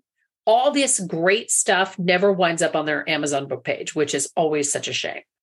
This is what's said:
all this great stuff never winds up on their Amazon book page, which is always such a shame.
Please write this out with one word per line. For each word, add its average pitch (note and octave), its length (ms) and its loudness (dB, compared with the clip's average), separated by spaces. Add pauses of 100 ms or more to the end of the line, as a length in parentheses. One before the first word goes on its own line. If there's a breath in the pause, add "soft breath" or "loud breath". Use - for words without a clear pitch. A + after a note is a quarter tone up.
(480)
all C#4+ 240 4
this C4+ 280 2
great F#3 520 0
stuff F#3+ 480 0
never F3+ 320 4
winds E3+ 320 0
up D#3 120 0
on D#3 100 -2
their D3+ 220 -2
Amazon C#3+ 400 -2
book C3+ 160 -8
page, - 300 -6
which D3+ 220 0
is C#3+ 200 -2
always D3+ 360 0
such - 160 -4
a B2 60 -6
shame. - 280 -6 (220)